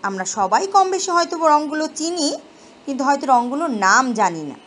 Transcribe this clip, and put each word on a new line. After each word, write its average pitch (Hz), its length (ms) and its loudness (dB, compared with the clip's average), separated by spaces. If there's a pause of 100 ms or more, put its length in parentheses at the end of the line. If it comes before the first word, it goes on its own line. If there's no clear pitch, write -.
আমরা 190 180 -6 (120)
সবাই 214 260 2 (100)
কম 381 200 6
বেশি 381 240 -4
হয়তো 339 180 0 (180)
রঙগুলো 302 320 0 (120)
চিনি, 320 320 -4 (560)
কিন্তু 277 220 -6
হয়তো 285 260 0
রঙগুলোর 262 380 0 (140)
নাম 226 200 6 (160)
জানি 170 300 -2
না। - 140 -14